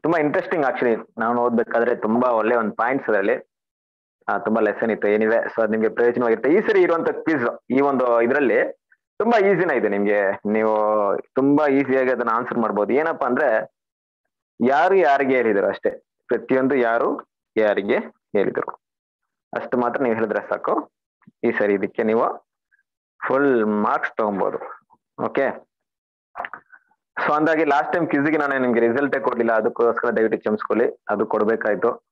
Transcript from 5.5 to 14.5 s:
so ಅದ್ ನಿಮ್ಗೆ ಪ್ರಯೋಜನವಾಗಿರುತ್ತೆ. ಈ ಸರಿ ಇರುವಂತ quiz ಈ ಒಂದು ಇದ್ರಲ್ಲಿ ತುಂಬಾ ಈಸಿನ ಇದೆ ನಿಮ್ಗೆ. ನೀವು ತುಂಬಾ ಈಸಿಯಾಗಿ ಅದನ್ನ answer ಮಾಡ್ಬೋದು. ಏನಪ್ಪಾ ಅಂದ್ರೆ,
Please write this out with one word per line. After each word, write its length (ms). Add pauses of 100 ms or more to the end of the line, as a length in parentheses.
so 60
ಅದ್ 100
ನಿಮ್ಗೆ 180
ಪ್ರಯೋಜನವಾಗಿರುತ್ತೆ. 640
ಈ 80
ಸರಿ 200
ಇರುವಂತ 280
quiz 380 (220)
ಈ 120
ಒಂದು 400
ಇದ್ರಲ್ಲಿ 520 (440)
ತುಂಬಾ 200
ಈಸಿನ 340
ಇದೆ 180
ನಿಮ್ಗೆ. 420 (140)
ನೀವು 320 (400)
ತುಂಬಾ 500
ಈಸಿಯಾಗಿ 440
ಅದನ್ನ 180
answer 280
ಮಾಡ್ಬೋದು. 360
ಏನಪ್ಪಾ 340
ಅಂದ್ರೆ, 480 (920)